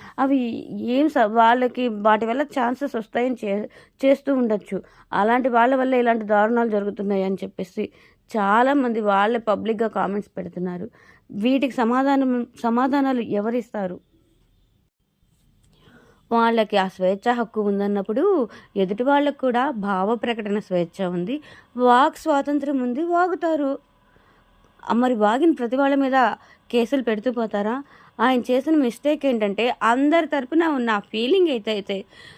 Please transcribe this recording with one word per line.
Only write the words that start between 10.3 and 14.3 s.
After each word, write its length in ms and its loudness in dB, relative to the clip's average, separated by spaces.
పెడుతున్నారు. 540 -8
వీటికి 440 0
సమాధానం, 720 0
సమాధానాలు 580 0
ఎవరిస్తారు? 800 -4